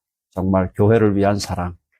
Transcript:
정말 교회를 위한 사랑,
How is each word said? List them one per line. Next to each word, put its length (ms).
정말 440
교회를 420
위한 220
사랑, 380